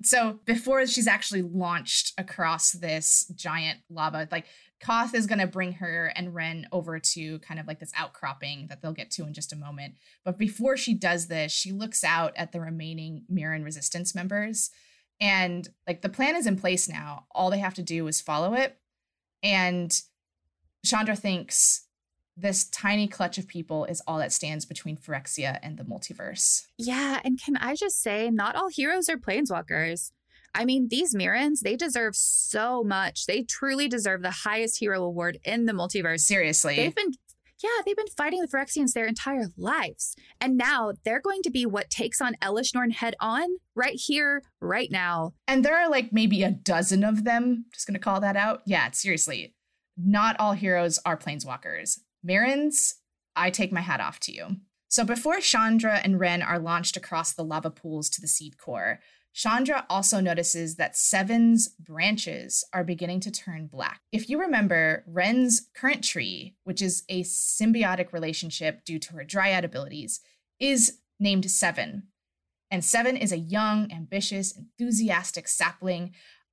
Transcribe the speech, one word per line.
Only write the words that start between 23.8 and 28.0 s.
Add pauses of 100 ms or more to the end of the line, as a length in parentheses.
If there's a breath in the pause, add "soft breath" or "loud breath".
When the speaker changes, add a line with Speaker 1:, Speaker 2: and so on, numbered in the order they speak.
Speaker 1:
is
all
that
stands
between
Phyrexia
and
the
multiverse. (100)
Speaker 2:
Yeah,
and
can
I
just